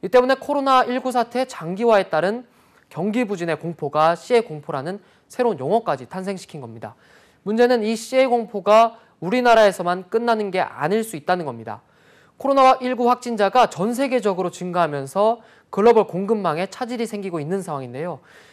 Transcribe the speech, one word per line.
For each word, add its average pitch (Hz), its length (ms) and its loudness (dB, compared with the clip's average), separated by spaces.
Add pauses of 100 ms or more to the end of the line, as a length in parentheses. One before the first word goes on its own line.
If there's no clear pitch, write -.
이 190 60 -6
때문에 254 280 4
코로나 269 480 2
일구 254 280 -4
사태 247 320 -2
장기화에 196 600 0
따른 190 420 -2 (420)
경기 208 360 -2
부진의 170 360 -4
공포가 156 560 0
C의 233 260 0
공포라는 156 580 -8 (280)
새로운 226 300 -2
용어까지 147 500 -2
탄생시킨 185 520 -10
겁니다. 113 340 -14 (480)
문제는 233 420 2
이 220 100 0
C의 262 320 0
공포가 226 720 2 (220)
우리나라에서만 196 880 2
끝나는 226 420 0
게 180 100 -2
아닐 175 440 -2
수 220 120 -12
있다는 180 280 -2
겁니다. 113 380 -10 (560)
코로나 262 420 4
일구 247 300 0
확진자가 233 580 2
전 196 240 -4
세계적으로 214 580 -2
증가하면서 180 920 -2 (260)
글로벌 220 380 4
공급망에 190 600 -4
차질이 233 400 -8
생기고 196 320 -8
있는 165 240 -4
상황인데요. 143 580 -10 (320)